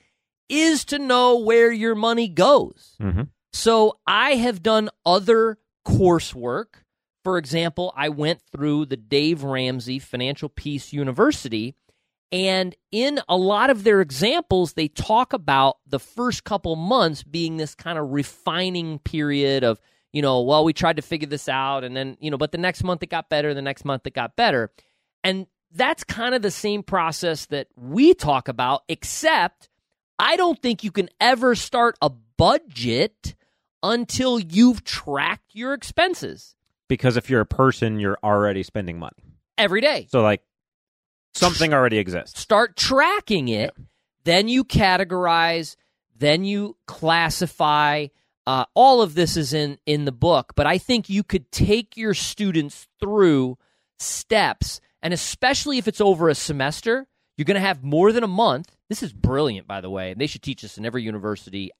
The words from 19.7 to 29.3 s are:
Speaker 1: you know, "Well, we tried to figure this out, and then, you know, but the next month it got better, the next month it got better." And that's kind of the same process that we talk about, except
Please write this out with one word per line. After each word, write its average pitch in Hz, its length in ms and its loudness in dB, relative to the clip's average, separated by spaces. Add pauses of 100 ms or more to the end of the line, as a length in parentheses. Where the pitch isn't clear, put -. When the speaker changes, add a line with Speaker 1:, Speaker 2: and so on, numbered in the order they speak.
Speaker 1:
you 147 80 -4
know, 131 220 2
"Well, 147 200 4
we 160 120 2
tried 165 220 0
to 147 60 -4
figure 151 240 -8
this 143 220 -8
out, 135 340 -4
and 127 140 -10
then, 135 240 -8
you 151 100 -6
know, 143 60 -2
but 147 160 -4
the 170 60 -6
next 180 260 -4
month 180 180 -4
it 175 60 -8
got 165 220 -8
better, 151 240 0
the 139 80 -6
next 139 240 -8
month 135 200 -6
it 135 60 -8
got 120 240 -6
better." 143 340 2 (540)
And 190 220 -2 (240)
that's 190 340 -2
kind 240 300 -4
of 247 80 0
the 202 80 -2
same 208 320 -4
process 165 640 -4
that 143 280 -8
we 175 380 4
talk 139 360 -2
about, 127 380 -2
except - 840 -2 (480)